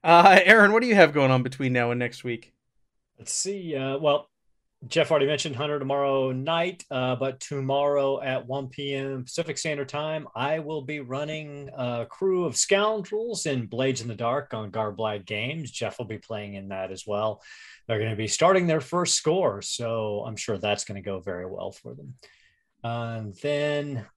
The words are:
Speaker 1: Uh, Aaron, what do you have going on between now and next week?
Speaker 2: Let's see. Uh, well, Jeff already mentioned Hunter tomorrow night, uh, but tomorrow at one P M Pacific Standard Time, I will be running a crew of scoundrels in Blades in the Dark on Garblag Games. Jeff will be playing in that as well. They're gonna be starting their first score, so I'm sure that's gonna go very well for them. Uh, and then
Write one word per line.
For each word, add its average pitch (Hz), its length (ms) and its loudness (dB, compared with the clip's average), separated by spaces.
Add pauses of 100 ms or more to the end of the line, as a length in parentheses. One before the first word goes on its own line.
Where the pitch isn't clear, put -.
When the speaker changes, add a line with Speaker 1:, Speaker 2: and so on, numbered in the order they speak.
Speaker 1:
Uh, 180 400 10
Aaron, 208 300 10
what 226 80 6
do 254 60 0
you 220 80 4
have 160 180 10
going 135 180 4
on 127 120 4
between 131 300 -2
now 120 180 2
and 120 60 0
next 120 280 -6
week? 117 280 -8 (640)
Speaker 2:
Let's - 140 -12
see. 185 420 -6
Uh, 135 240 -2
well, 147 320 2 (560)
Jeff 156 260 2
already 143 160 4
mentioned 147 280 -2
Hunter 147 240 -4
tomorrow 135 540 0
night, 165 580 -2
uh, 127 240 0
but 131 240 -4
tomorrow 139 840 0
at 131 240 -4
one 131 220 -6
P 139 260 -8
M 135 300 -6
Pacific 156 340 -6
Standard 143 300 -4
Time, 156 480 -6
I 143 240 -2
will 156 220 -8
be 147 180 -8
running 143 760 -8
a 123 320 -4
crew 185 380 -2
of 147 140 -2
scoundrels 214 880 0
in 127 220 -2
Blades 127 340 -2
in 117 80 -8
the 113 60 -8
Dark 123 380 -2
on 107 180 -8
Garblag 107 540 -4
Games. 127 460 -6
Jeff - 280 -6
will 123 60 -8
be 107 120 -10
playing 104 380 -10
in 98 120 -12
that 95 240 -8
as 92 160 -12
well. 104 340 -2 (460)
They're 110 120 0
gonna 110 180 -2
be 110 100 -4
starting 180 400 4
their 160 140 2
first 175 340 0
score, 156 460 0
so 110 680 -4
I'm 113 80 -10
sure 107 220 -4
that's 104 260 -2
gonna 98 180 -10
go 95 200 -6
very 90 240 -6
well 92 260 -8
for - 240 -16
them. 131 200 -16 (680)
Uh, 117 360 -6
and 104 220 -10
then 147 640 -2 (120)